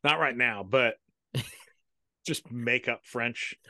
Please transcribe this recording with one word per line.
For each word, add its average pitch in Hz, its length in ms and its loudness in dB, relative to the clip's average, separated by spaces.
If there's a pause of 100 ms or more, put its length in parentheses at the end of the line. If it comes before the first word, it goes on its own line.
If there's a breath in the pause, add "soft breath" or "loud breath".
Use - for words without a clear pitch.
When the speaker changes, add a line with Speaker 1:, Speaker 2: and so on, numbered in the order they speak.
Speaker 1:
Not 151 160 4
right 131 160 2
now, 117 260 2
but 113 340 2 (360)
Speaker 2:
<laughs> - 920 -12
Speaker 1:
just - 260 -6
make 120 360 0
up 120 160 -4
French. - 500 -6 (160 soft breath)